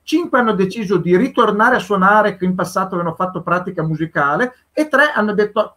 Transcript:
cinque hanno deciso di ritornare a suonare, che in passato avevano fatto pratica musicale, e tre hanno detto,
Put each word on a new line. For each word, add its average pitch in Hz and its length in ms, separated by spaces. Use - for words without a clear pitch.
cinque 311 380
hanno 226 120
deciso 190 440
di 175 200
ritornare 233 600
a 202 40
suonare, 202 560
che - 80
in 185 120
passato 185 380
avevano 170 200
fatto 180 260
pratica 170 440
musicale, 160 720
e 302 160
tre 294 240
hanno 214 200
detto, 208 440